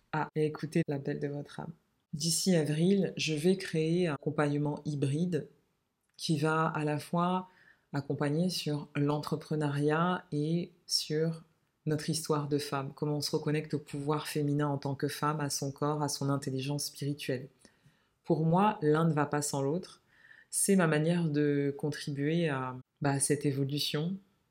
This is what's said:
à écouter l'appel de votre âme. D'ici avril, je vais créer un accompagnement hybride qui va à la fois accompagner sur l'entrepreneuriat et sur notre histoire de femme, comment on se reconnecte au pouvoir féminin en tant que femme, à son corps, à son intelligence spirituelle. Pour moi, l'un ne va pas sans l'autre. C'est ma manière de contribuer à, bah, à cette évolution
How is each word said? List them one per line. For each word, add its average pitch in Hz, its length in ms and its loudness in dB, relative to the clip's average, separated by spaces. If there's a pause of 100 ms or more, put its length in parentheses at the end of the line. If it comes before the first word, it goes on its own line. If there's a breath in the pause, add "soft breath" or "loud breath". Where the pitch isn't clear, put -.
(140)
à 156 220 -2
écouter 156 520 0
l'appel 143 320 -4
de 147 80 -4
votre 143 320 -10
âme. - 140 -10 (400)
D'ici 165 420 0
avril, 165 600 2
je 156 160 -2
vais 175 240 2
créer 165 500 0
un 147 60 0
accompagnement 147 720 0
hybride 147 640 -2 (640)
qui 160 220 0
va 160 300 2
à 156 180 -2
la 151 140 0
fois 180 500 0 (420 soft breath)
accompagner 147 580 0
sur 147 460 -4
l'entrepreneuriat 151 1400 0
et 156 400 -2 (140)
sur 160 580 -2 (420)
notre 151 240 -2
histoire 156 380 -2
de 143 100 2
femme, 139 360 -4
comment 151 240 -2
on 147 40 -2
se - 140 -2
reconnecte 156 380 -2
au 143 60 -2
pouvoir 147 480 -4
féminin 147 400 0
en 143 100 0
tant 139 180 -4
que 147 120 -2
femme, 151 320 -2
à 143 100 -2
son 139 220 -4
corps, 151 320 -2
à 143 60 0
son 139 200 -2
intelligence 139 560 -2
spirituelle. 143 640 -6 (800 soft breath)
Pour 160 200 2
moi, 196 360 4
l'un 151 240 6
ne 165 80 4
va 147 120 4
pas 147 160 0
sans 143 200 -2
l'autre. 147 400 -4 (480 loud breath)
C'est - 260 2
ma 175 120 6
manière 160 380 4
de 143 520 2
contribuer 151 720 0
à, 131 260 -4 (240)
bah, 143 120 2
à 139 80 2
cette 143 260 2
évolution 147 720 0 (340)